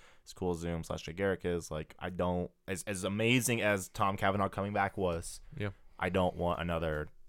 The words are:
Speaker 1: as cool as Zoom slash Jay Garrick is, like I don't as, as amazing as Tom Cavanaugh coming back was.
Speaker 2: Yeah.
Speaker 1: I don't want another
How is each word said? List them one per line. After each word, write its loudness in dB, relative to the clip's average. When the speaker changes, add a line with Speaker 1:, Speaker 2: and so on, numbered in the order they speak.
Speaker 1:
as -18
cool 0
as 0
Zoom -2
slash -6
Jay -8
Garrick 0
is, -2
like -6
I -4
don't 0
as, -4
as -2
amazing 4
as 2
Tom 0
Cavanaugh 2
coming -4
back 2
was. 0
Speaker 2:
Yeah. -4
Speaker 1:
I 0
don't 2
want 0
another 0